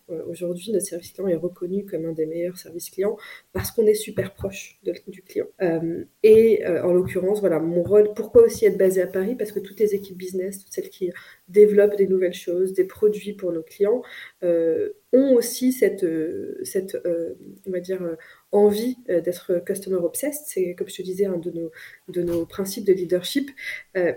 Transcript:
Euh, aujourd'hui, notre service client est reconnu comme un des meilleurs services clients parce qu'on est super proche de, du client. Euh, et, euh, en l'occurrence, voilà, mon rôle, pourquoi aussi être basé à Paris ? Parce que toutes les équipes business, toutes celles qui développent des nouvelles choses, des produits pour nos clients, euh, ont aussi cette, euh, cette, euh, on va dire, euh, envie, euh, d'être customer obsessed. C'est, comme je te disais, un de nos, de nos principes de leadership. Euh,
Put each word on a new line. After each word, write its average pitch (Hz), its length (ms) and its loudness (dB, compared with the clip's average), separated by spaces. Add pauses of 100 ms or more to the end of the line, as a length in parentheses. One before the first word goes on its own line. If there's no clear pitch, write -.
Euh, 160 180 -10
aujourd'hui, 175 460 -8
notre 190 120 -2
service 175 260 -12
client 196 180 -8
est 170 60 0
reconnu 180 500 -6
comme 170 200 -8
un 165 60 -6
des 156 140 -4
meilleurs 170 320 -6
services 170 320 -16
clients 208 280 -4 (360)
parce 196 180 -6
qu'on 220 140 0
est 214 80 6
super 202 400 -6
proche - 500 -12
de, 190 100 -6 (140)
du 190 140 -18
client. - 260 -8 (140)
Euh, 165 420 -4 (200)
et, 220 420 8
euh, 165 180 -2
en 175 80 0
l'occurrence, 185 480 0
voilà, 165 200 4
mon 170 220 0
rôle, 208 320 6
pourquoi 226 300 6
aussi 226 220 4
être 190 120 4
basé 185 240 4
à 180 60 -2
Paris ? 190 280 -4
Parce 214 180 -6
que 202 60 -6
toutes - 200 -12
les 202 160 2
équipes 190 220 -12
business, 185 480 -8
toutes - 80 -20
celles - 160 -8
qui 180 220 -8 (360)
développent 202 480 6
des 196 120 2
nouvelles 180 260 0
choses, 185 400 -2
des 180 120 0
produits 202 480 -2
pour 175 200 -6
nos 160 100 -6
clients, 214 380 -2 (420)
euh, 165 500 0 (200)
ont 262 220 6
aussi 240 360 2
cette, 196 320 0
euh, 170 600 -4
cette, 190 320 -6 (100)
euh, 170 280 -4 (320)
on 190 60 -8
va 180 100 -6
dire, 185 220 -6
euh, 165 120 -8 (360)
envie, 208 440 2 (140)
euh, 175 100 2
d'être 175 460 -4
customer 190 320 -4
obsessed. 220 480 -4
C'est, 175 300 -4
comme 185 120 -8
je - 80 -16
te 190 60 -10
disais, 185 240 -4
un 185 120 -4
de 170 140 -8
nos, 165 200 -8 (360)
de 180 140 -6
nos 170 240 -2
principes 196 400 -8
de 190 80 4
leadership. 180 560 -2 (480)
Euh, 175 200 0